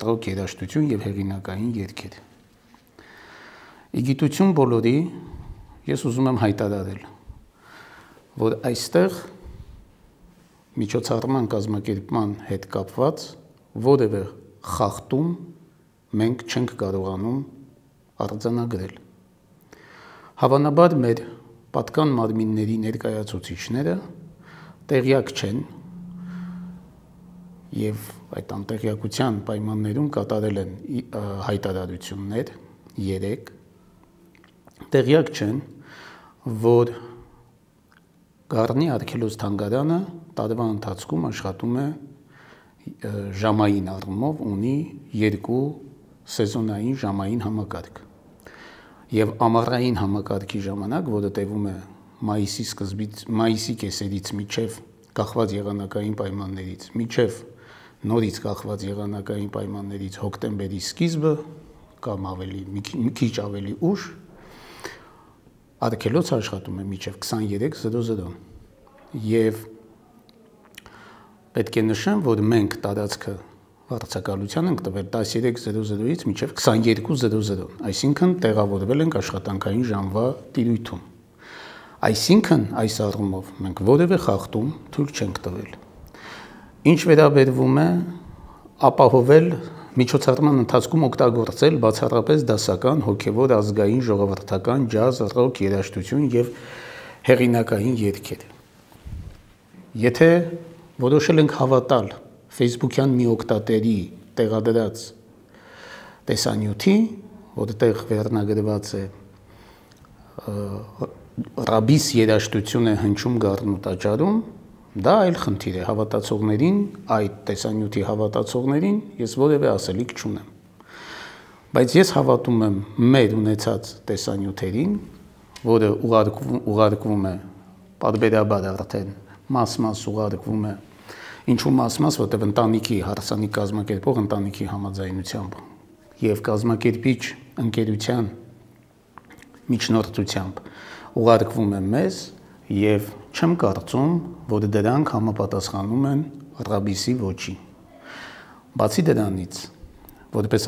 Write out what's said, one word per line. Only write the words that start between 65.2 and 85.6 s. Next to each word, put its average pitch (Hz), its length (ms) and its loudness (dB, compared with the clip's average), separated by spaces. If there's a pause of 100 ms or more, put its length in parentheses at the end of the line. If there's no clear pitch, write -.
արգելոց 117 540 0
աշխատում 98 420 -6
է 98 80 -8
մինչև 98 360 -10
քսաներեք 107 580 -4
զրո 117 260 -4
զրոն։ 95 280 -6 (920)
Եվ 110 300 2 (2000)
պետք 117 220 -2
է 113 40 4
նշեմ, 143 400 0
որ 113 240 2
մենք 110 380 2
տարածքը 104 500 -6 (560)
վարձակալության 104 800 -4
ենք 147 160 -2
տվել 98 260 -6
տասներեք 117 460 -2
զրո 110 320 -4
զրոից 113 400 -2
մինչև - 300 -6
քսաներկու 113 600 2
զրո 110 260 2
զրոն, 92 260 -6 (160)
այսինքն՝ 147 460 2 (100)
տեղավորվել 104 580 2
ենք 147 140 0
աշխատանքային 98 720 -2
ժամվա 101 340 -2 (300)
տիրույթում։ 113 480 0 (1000)
Այսինքն՝ 160 600 4 (160)
այս 110 240 0
առումով 98 500 -2 (100)
մենք 95 280 -4
որևէ 170 320 6
խախտում 110 500 -2 (220)
թույլ 143 180 -2
չենք 95 300 -4
տվել։ - 340 -10 (1080)